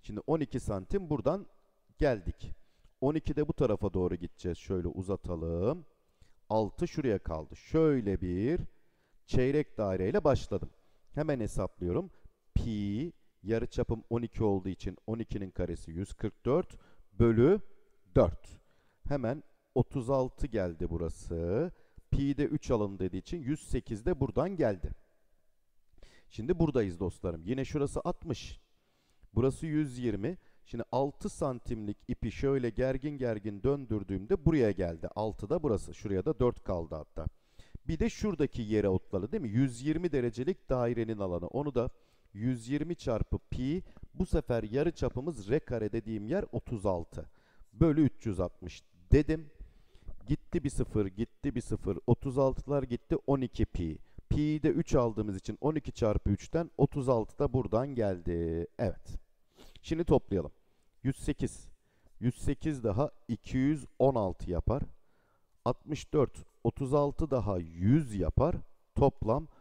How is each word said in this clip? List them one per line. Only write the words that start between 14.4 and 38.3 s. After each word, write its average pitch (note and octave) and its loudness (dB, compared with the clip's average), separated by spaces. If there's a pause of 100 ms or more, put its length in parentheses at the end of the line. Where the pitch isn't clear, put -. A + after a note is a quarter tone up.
olduğu G2 2
için F#2 -6 (100)
on A2+ -4
ikinin G2+ -6
karesi E2+ -6
yüz E2+ -6
kırk - -6
dört D#3 0 (400)
bölü A#2 6 (540)
dört. - 2 (480)
Hemen C#3 -2 (320)
otuz B2 0
altı C3 0
geldi F2+ -2
burası. E2+ -2 (380)
Pi C#3 2
de C#3+ 2
üç - -2
alın G#2 0
dediği F#2 -2
için - -8
yüz C#3+ -6
sekiz A#2 -4
de F3 0
buradan C#3 0
geldi. A2 0 (1400)
Şimdi C#3+ -2
buradayız A2+ 2
dostlarım. E2+ -4
Yine B2+ -2
şurası C#3+ -2
altmış. - -6 (720)
Burası C3+ 2
yüz D3+ 0
yirmi. A#2+ -2 (260)
Şimdi A#2+ -8
altı C#3+ -2
santimlik A#2 -4 (120)
ipi A#2+ -4
şöyle C3+ 0
gergin C3 -2
gergin G#2+ -4
döndürdüğümde A#2 0
buraya C#3+ 6
geldi. E2+ -2
Altı G#2 -6
da E3+ 0
burası. G2+ -2
Şuraya F#2+ -2
da - -2
dört B2 2
kaldı E2 -4
hatta. D2+ -8 (600)
Bir D#3+ -2
de A3+ 0
şuradaki D3+ -2